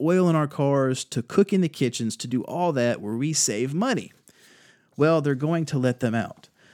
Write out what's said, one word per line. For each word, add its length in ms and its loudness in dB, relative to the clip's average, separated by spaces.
oil 280 4
in 80 4
our 100 2
cars, 600 0
to 160 -4
cook 300 2
in 100 4
the 60 2
kitchens, 500 -2
to 100 -10
do 160 -2
all 280 -2
that 280 0
where 160 -6
we 160 -2
save 420 -2
money." 380 -2
Well, 240 4
they're 140 0
going 320 -2
to 120 -2
let 220 0
them 140 0
out." 340 -6